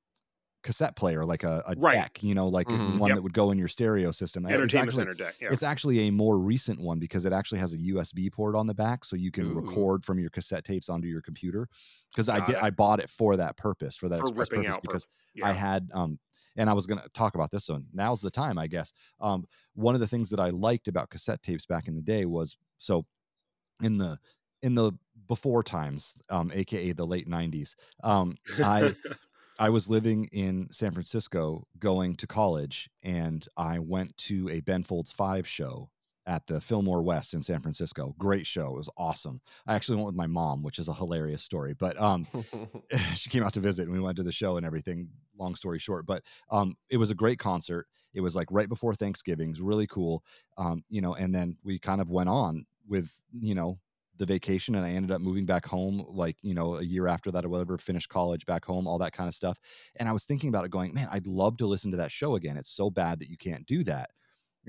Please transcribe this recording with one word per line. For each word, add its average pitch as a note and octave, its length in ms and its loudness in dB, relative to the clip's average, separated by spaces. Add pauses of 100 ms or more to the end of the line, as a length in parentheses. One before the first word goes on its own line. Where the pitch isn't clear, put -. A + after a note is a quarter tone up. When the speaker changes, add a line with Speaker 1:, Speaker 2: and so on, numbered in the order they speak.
(640)
Speaker 1:
cassette C3+ 340 -2
player, D#2+ 280 2
like E2 200 -2
a, E2 220 0
a F2+ 100 -2
Speaker 2:
Right. C3+ 300 6
Speaker 1:
deck, - 160 -12
you G#2 120 2
know, F#2+ 140 4
like, F2+ 200 2
Speaker 3:
Mm-hmm. G#2 300 2
Speaker 1:
one G#2 140 4
Speaker 2:
Yep. - 20 6
Speaker 1:
that G2 80 0
would F#2 120 -4
go G#2 180 6
in G2 60 4
your F2 100 2
stereo G#2 420 2
system. F2+ 360 -4
It's A#2+ 280 2
Speaker 2:
Entertainment C3+ 200 2
Speaker 1:
actually, - 20 2
Speaker 2:
center F#2 180 -2
deck, E2+ 260 -8
yeah. A#2 80 -6
Speaker 1:
it's C3 140 2
actually C#3 460 2
a - 20 4
more G#2 280 6
recent G2 420 0
one E2 180 -2
because F2 260 -2
it F#2 80 2
actually F#2+ 280 -2
has F2 120 -2
a D#2+ 60 -6
U F#2 220 0
S E2+ 120 -4
B F#2 180 -2
port G#2+ 260 -2
on A2 100 2
the G#2+ 80 -2
back, A2 300 -2
so - 100 -8
you F#2 160 -2
can E2+ 220 -2
Speaker 3:
Ooh. - 0 -
Speaker 1:
record F#2 520 2
from F#2 140 0
your E2+ 120 -2
cassette F2+ 340 -6
tapes F#2+ 240 -4
onto E2+ 180 -4
your D#2+ 160 -4
computer. F2+ 460 -6 (480)
'Cause A2+ 120 0
I G#2 120 2
Speaker 2:
Got G2 140 2
Speaker 1:
did, - 20 2
Speaker 2:
it. - 60 0
Speaker 1:
I G#2+ 80 4
bought G#2 300 6
it D2 100 -6
for G#2 260 4
that E2+ 200 0
purpose, F#2 400 -4
for F2+ 120 -4
that F2 100 0
Speaker 2:
For C3 120 2
Speaker 1:
express A#2 200 0
Speaker 2:
ripping - 0 -
Speaker 1:
purpose, G#2 260 0
Speaker 2:
out F#2+ 80 -6
pur-, - 80 -4
Speaker 1:
because F2+ 140 -4 (280)
Speaker 2:
yeah. G2+ 120 -2
Speaker 1:
I G2+ 60 4
had, F#2+ 420 0
um, E2 240 -2 (380)
and A2 120 4
I G#2+ 40 6
was G2 140 2
gonna F#2+ 280 -4
talk A2 220 2
about D#2 160 2
this, G2+ 140 -4
so D2 160 -4 (100)
now's G#2 300 0
the G2 80 -2
time, C3 280 -2
I D#2+ 80 -2
guess. D#2+ 260 -6 (280)
Um, G2 260 0 (280)
one A#2 200 4
of B2+ 60 4
the A2 80 2
things A2+ 220 0
that G2+ 100 0
I F2+ 100 4
liked G#2 380 2
about F2 220 -2
cassette - 340 -6
tapes E2+ 220 -4
back E2 200 -2
in E2 80 -6
the D#2+ 80 -4
day G2+ 220 0
was, E2 320 -2 (220)
so E2+ 280 0 (760)
in G#2+ 160 4
the, E2+ 200 -2 (440)
in B2+ 140 2
the A2 160 6 (360)
before A#2+ 360 2
times, D2 500 -6 (160)
um, F2 240 0
A F#2+ 100 0
K F2+ 260 -2
A E2+ 40 -2
the E2+ 120 -2
late F2 220 -2
nineties, E2 480 -4 (280)
um, G2 340 2 (240)
I, G#2+ 420 6
Speaker 2:
<laughs> - 220 -12 (320)
Speaker 1:
I G#2+ 120 6
was G#2+ 200 4
living A2 420 4
in F#2 400 0
San G#2 200 -2
Francisco E2 760 -2 (120)
going F#2 380 2
to - 120 -8
college, E2 600 0 (120)
and E2 440 -2 (100)
I E2+ 240 -2
went F2+ 380 -4
to F#2 320 -2
a D#2+ 100 -4
Ben F#2 240 0
Folds F2 280 -4
Five F#2+ 360 -2
show C2 420 -8 (360)
at E2+ 220 -4
the D#2+ 120 0
Fillmore F#2+ 420 2
West E2 320 0
in D#2 80 -2
San D#2+ 200 -2
Francisco. D2+ 560 -6
Great G2 280 2
show. D#2 280 -4
It C2+ 40 -8
was D2+ 200 -10
awesome. F2 420 -6 (260)
I A2 100 2
actually A2 200 0
went G#2+ 120 0
with F2+ 80 -4
my F2 120 0
mom, D#2 340 0
which D2 180 -6
is D#2+ 80 -4
a D#2+ 60 -4
hilarious D#2+ 500 -2
story, C#2+ 300 -6
but, F2+ 260 -2
um, F#2 320 2
Speaker 3:
<laughs> A2+ 580 -10
Speaker 1:
<laughs> F2 260 0
she - 140 -8
came A#2+ 140 2
out G2 100 0
to G#2 60 0
visit, F#2 240 2
and E2+ 80 -4
we F#2 80 0
went F#2 180 -2
to F#2 60 -2
the F2 80 -2
show F#2 260 -2
and E2 80 -4
everything, E2 440 -6 (280)
long F2+ 180 -6
story E2+ 240 -4
short. E2+ 260 -6
But, F#2+ 180 -2 (260)
um, G2+ 260 2 (140)
it B2+ 80 2
was A2 120 4
a G#2 60 0
great A2+ 240 4
concert. F2 480 -2 (260)
It G2 80 -4
was, F2 140 0
like, E2+ 160 -2
right G2+ 160 4
before A#2 260 -2
Thanksgiving. F2+ 560 -4
It - 20 -4
was D#2+ 100 -6
really G#2 260 2
cool. E2 360 -2 (340)
Um, E2+ 300 -2
you G#2+ 140 -2
know, F2+ 120 0
and F#2 200 0
then F2 300 -2
we F#2+ 160 -2
kind G2 220 0
of E2+ 80 -2
went F2+ 200 2
on E2+ 360 0 (220)
with, F#2 320 -2 (120)
you A2 240 -2
know, F2+ 240 -4 (380)
the G2 80 -2
vacation, F#2+ 500 0
and F#2 100 0
I F2 60 -2
ended F#2 200 0
up F2+ 100 0
moving F#2 240 0
back F2+ 200 2
home, F#2+ 420 -2
like, F2 340 -2
you G2 120 -2
know, E2+ 220 0
a D#2+ 80 -4
year F2+ 240 0
after F2 240 0
that F2 120 0
or F2 60 -2
whatever, F2+ 280 -2
finished F2+ 320 -4
college F2 360 0
back E2+ 180 -2
home, F#2 240 -2
all F2 100 -2
that F2 140 -2
kind F2+ 160 -6
of E2 60 -6
stuff. F2+ 240 -2 (380)
And A#2 120 -2
I A2 40 0
was G#2+ 120 0
thinking C#3+ 260 -2
about G2 140 0
it F#2 80 -6
going, F#2 220 0
"Man, B2+ 160 0
I'd F#2+ 160 -4
love G2 320 4
to A#2+ 80 0
listen G2 260 0
to F2+ 60 -2
that D#2+ 140 -2
show C#3 240 0
again. D#2 200 -4
It's C#2 140 -10
so G2+ 200 0
bad E2+ 300 0
that C#2+ 100 -14
you E2+ 80 -12
can't D#2+ 280 -6
do D#3+ 180 2
that." C#2+ 260 -4 (580)